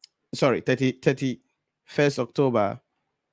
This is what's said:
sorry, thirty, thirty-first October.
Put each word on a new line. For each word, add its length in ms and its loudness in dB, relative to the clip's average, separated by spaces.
sorry, 260 0
thirty, 320 0
thirty-first 1300 -4
October. 640 0